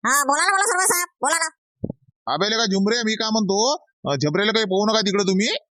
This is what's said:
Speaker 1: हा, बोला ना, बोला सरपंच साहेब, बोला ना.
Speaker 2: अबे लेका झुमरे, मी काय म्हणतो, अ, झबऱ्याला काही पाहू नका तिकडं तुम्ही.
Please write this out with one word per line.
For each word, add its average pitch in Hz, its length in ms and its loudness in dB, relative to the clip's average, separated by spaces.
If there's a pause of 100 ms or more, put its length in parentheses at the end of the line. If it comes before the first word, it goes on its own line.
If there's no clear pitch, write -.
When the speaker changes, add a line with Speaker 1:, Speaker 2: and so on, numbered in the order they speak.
Speaker 1:
हा, 277 160 2
बोला 285 200 0
ना, 370 80 0
बोला 392 120 0
सरपंच 381 220 0
साहेब, 349 240 0 (120)
बोला 302 160 0
ना. 320 120 -2 (840)
Speaker 2:
अबे 190 160 0
लेका 226 140 0
झुमरे, 208 380 0
मी 220 120 -2
काय 220 180 -4
म्हणतो, 220 440 2 (320)
अ, 143 60 0
झबऱ्याला 156 380 0
काही 220 120 0
पाहू 196 220 0
नका 220 140 2
तिकडं 202 220 0
तुम्ही. 190 260 0 (240)